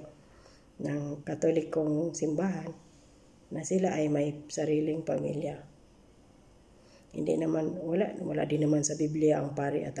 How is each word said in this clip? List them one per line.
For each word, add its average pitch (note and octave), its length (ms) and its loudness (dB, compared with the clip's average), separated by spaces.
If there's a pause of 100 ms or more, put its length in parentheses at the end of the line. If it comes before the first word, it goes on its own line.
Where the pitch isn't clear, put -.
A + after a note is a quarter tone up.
(800)
ng D3 480 -4
Katolikong D#3 880 2
simbahan, D#3+ 560 -2 (800)
na D3+ 160 -6
sila F#3 320 2
ay D3+ 80 4
may D3 400 0
sariling D#3 560 0
pamilya. D3 560 -2 (1500)
Hindi D#3 240 0
naman, D#3+ 400 0
wala, E3+ 320 0 (160)
wala D3+ 240 -2
din D3 160 2
naman D3+ 160 4
sa D3 160 -2
Biblia D3+ 400 4
ang C#3+ 160 -2
pare C#3+ 320 -2
at C#3+ 160 -6